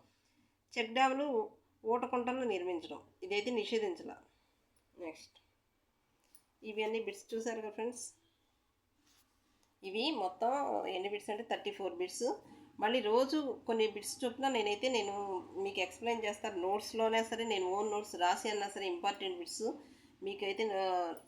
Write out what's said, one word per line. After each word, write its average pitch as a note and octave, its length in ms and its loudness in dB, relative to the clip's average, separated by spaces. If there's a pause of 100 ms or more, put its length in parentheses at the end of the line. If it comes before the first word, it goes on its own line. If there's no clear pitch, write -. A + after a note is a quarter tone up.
(760)
చెక్ A3+ 200 -2
డ్యామ్‌లు, C4 340 4 (560)
ఊటకుంటలు A#3+ 600 0
నిర్మించడం, F3+ 560 -2 (220)
ఇదైతే G#3 280 0
నిషేధించాల. G#3 600 0 (840)
నెక్స్ట్, - 420 -12 (1300)
ఇవన్నీ A3 380 0
బిట్స్ G3 340 -8
చూసారు A3+ 260 -2
కదా G#3+ 100 -6
ఫ్రెండ్స్, A#3+ 340 -4 (1800)
ఇవి G#3+ 280 0
మొత్తం A3+ 420 0 (340)
ఎన్ని F#4+ 220 -2
బిట్స్ - 220 -4
అంటే G#3+ 200 -4
థర్టీ G3+ 200 -2
ఫోర్ F#3+ 240 -4
బిట్స్. F3+ 320 -2 (540)
మళ్ళీ A#3+ 200 4
రోజు C4 640 4
కొన్ని A3 200 4
బిట్స్ G#3 380 -4
చొప్పున B3+ 240 0
నేనైతే, G#4 400 2
నేను A#3 260 2 (500)
మీకు G3 160 -2
ఎక్స్‌ప్లెయిన్ A3 440 0
చేస్తాను. G#3 360 -2
నోట్స్లోనే A3 640 2
సరే, A3+ 200 -2
నేను G3+ 220 2 (100)
ఓన్ G#3 140 2
నోట్స్ G#3 260 -2
రాసి F3+ 340 4
అన్నా G3+ 180 0
సరే, G3+ 180 -6
ఇంపార్టెంట్ F#3 520 -2
బిట్స్ F3 280 -6 (560)
మీకైతే, G3 420 -2 (160)
ఆ, F#3+ 60 4 (420)